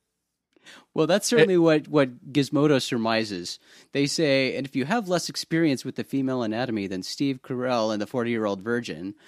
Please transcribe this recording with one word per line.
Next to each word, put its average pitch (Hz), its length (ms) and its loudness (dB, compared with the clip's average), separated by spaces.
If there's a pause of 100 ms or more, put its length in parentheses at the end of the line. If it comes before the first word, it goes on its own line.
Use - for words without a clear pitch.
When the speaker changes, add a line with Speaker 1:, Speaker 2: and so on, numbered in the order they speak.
(920)
Speaker 1:
Well, 156 140 2
that's 190 200 2
Speaker 2:
It - 20 -2
Speaker 1:
certainly 226 280 6
what, 160 300 4
what 135 460 0
Gizmodo 143 480 4
surmises. 110 760 -2 (360)
They 143 120 2
say, 135 520 0
"And 139 100 -6
if - 80 -12
you 131 80 0
have 196 240 -2
less 175 220 -2
experience 160 560 0
with 135 100 -8
the 117 80 -6
female 131 400 -4
anatomy 110 440 -4
than 92 160 -6
Steve 135 380 -4
Carell 123 520 -2
in 104 80 -4
The 101 60 -4
Forty-Year-Old 113 560 -2
Virgin, 101 500 -6 (140)